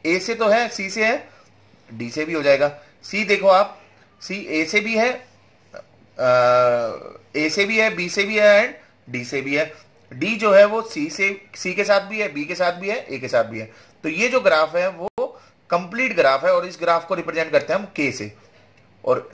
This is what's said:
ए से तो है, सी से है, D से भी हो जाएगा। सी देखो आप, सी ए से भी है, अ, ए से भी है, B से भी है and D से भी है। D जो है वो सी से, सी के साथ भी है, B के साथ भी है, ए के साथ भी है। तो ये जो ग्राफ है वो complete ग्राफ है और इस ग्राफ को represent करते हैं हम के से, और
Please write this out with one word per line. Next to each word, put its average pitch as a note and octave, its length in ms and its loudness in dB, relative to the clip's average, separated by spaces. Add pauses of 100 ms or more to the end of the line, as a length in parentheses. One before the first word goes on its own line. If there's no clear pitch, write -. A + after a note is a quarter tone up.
ए E3+ 140 0
से A3 160 -6
तो A3 120 0
है, A3 220 2
सी G3 200 -10
से A3 160 -2
है, B3+ 240 -2 (640)
D A#2 160 -8
से D3+ 160 -4
भी E3 80 -6
हो D#3 80 -2
जाएगा। C#3+ 380 0 (240)
सी G#3 200 -6
देखो G3 240 0
आप, G3 340 2 (400)
सी G3 280 -12
ए D#3 160 -2
से G#3 140 0
भी A3 180 -4
है, A#3+ 140 2 (1080)
अ, B2+ 100 2 (1040)
ए D3+ 140 0
से G3+ 160 0
भी A3 140 -2
है, A3 160 2
B F3 140 -6
से G3 140 -2
भी G#3+ 160 -2
है G#3 340 6
and - 400 -20
D A#2+ 120 -6
से C#3 160 -4
भी C#3 140 -4
है। D#3 180 -2 (400)
D E3 220 -4
जो G#3 160 2
है G3 140 10
वो A3 160 0
सी D#3+ 280 -6
से, G3 320 -4 (140)
सी F#3 180 -6
के G3 100 0
साथ G3 180 4
भी G#3 200 -8
है, F#3 120 -6
B D3 120 -8
के F3 100 -8
साथ F3 160 0
भी F3+ 180 -8
है, A#3 160 -4
ए C3+ 120 -10
के B2 100 -10
साथ A#2 160 2
भी A2 160 -8
है। A2 120 -14 (320)
तो - 60 -4
ये F3+ 180 -2
जो B3+ 120 2
ग्राफ D#3+ 360 2
है F3+ 140 0
वो F#3+ 520 -10 (280)
complete G3+ 460 -2
ग्राफ C#3 300 2
है F#3 80 4
और F3 120 0
इस F3 160 -14
ग्राफ E3+ 260 0
को F#3+ 80 -4
represent D#3+ 360 -4
करते D3 220 2
हैं F#3+ 60 0
हम G#3 60 -12
के D3 260 -4
से, G#2 240 -10 (680)
और B2 280 0